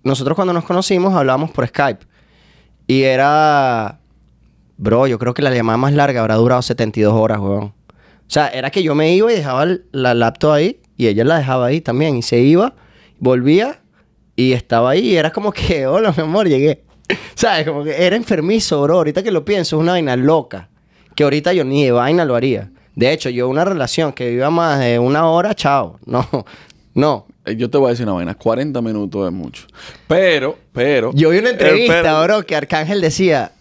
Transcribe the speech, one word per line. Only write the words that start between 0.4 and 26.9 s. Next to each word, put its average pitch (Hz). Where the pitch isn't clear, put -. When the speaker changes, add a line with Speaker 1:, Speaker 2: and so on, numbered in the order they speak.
Speaker 1:
nos 170
conocimos 185
hablábamos 139
por 127
Skype. 131
Y 135
era, 135
bro, 117
yo 117
creo 123
que -
la 139
llamada 113
más 139
larga 143
habrá 110
durado 123
setenta 113
y 107
dos 107
horas, 110
weón. 98
O 101
sea, 147
era 131
que 190
yo 156
me 156
iba 220
y 226
dejaba 139
el, 180
la 127
laptop 117
ahí. 156
Y 117
ella 107
la 156
dejaba 131
ahí 143
también. 135
Y 117
se -
iba, 160
volvía 143
y 127
estaba 120
ahí. 165
Y 226
era 156
como 208
que, 147
<laughs> -
"Hola, 190
mi 160
amor, 180
llegué". 147
¿Sabes? 180
Como 147
que 156
era 190
enfermizo, 190
bro. 160
Ahorita 156
que 220
lo 160
pienso, 170
es 156
una 175
vaina 151
loca. 127
Que 147
ahorita 147
yo 170
ni 139
de 127
vaina 143
lo 127
haría. 117
De 123
hecho, 147
yo 123
una 151
relación 156
que 123
viva 127
más 165
de 120
una 147
hora, 180
chao. 135
<laughs> -
No, 123